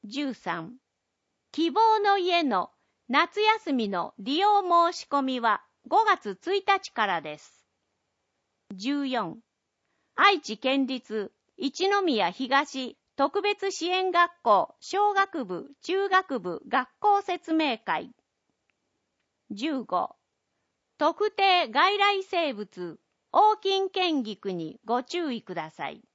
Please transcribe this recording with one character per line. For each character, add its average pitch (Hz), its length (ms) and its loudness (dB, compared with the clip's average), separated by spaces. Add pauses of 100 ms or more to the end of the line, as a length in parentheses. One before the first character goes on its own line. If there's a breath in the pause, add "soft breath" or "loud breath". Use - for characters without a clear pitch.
十 262 300 -6
三、 170 440 -10 (720)
希 320 200 -2
望 440 280 4
の 403 200 4
家 349 240 0
の 214 280 -2 (380)
夏 339 320 2
休 427 320 0
み 220 160 -2
の 180 300 -4
利 254 180 -4
用 403 240 4
申 349 360 2
し - 120 -14
込 277 140 0
み 254 160 -4
は 226 240 0 (240)
五 392 180 4
月 339 340 0
一 392 240 -2
日 - 280 0
か 214 160 0
ら 170 140 -2
で 151 180 -10
す。 - 260 -20 (1080)
十 277 340 -4
四、 226 320 -4 (760)
愛 370 260 4
知 226 160 -8
県 269 280 0
立 220 480 -8 (240)
一 339 300 -2 (160)
宮 214 280 0
東 262 680 -2 (180)
特 294 260 0
別 392 300 -2
支 330 160 -6
援 370 240 0
学 349 200 2 (100)
校 208 380 2
小 415 340 0
学 381 300 -2
部、 180 280 -10 (100)
中 392 260 -2
学 370 320 0
部 175 280 -8
学 254 220 -2 (100)
校 403 220 4
説 349 320 -6
明 294 240 0
会。 170 340 -6 (1400)
十 247 340 -6
五、 - 320 -4 (840)
特 339 340 0
定 359 380 2
外 349 280 2
来 403 260 2
生 339 300 -2
物、 180 460 -10 (320)
オ 427 200 6
オ 427 60 0
キ 392 220 0
ン 392 100 -2
ケ 370 220 -2
ン 269 120 0
ギ 208 140 -8
ク 196 140 -8
に 165 340 -8
ご 247 180 0
注 320 300 -6
意 233 80 -6
く 185 140 -12
だ 160 160 -8
さ 151 180 -10
い。 - 140 -16 (120)